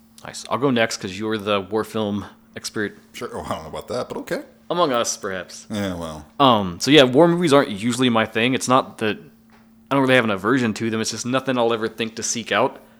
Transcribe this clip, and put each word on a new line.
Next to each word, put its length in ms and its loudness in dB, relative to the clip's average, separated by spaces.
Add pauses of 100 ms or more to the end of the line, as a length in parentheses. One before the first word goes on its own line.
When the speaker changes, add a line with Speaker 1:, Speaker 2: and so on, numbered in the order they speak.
(240)
Speaker 1:
Nice. 240 -14
I'll 100 -4
go 120 0
next 280 2
'cause 200 -8
you're 200 -4
the 220 0
war 240 -2
film 420 -4 (300)
expert. 400 -6 (160)
Speaker 2:
Sure. 220 -10
Oh, 80 -8
I 60 -10
don't 160 -6
know 40 -14
about 200 -12
that, 200 -6
but 100 -10
okay. 240 -6 (280)
Speaker 1:
Among 220 0
us, 240 0
perhaps. 540 -8
Speaker 2:
Yeah, 240 -2
well. 300 -8 (160)
Speaker 1:
Um, 400 4
so 100 0
yeah, 120 10
war 260 6
movies 240 2
aren't 180 6
usually 380 0
my 160 4
thing. 300 0
It's 140 -4
not 300 2
that 200 -2 (720)
I 40 0
don't 80 4
really 120 4
have 100 6
an 60 0
aversion 440 2
to 160 -4
them. 100 -2
It's 100 -4
just 160 -8
nothing 320 -2
I'll 140 2
ever 160 -2
think 280 -8
to 60 -6
seek 300 -6
out. 280 0 (200)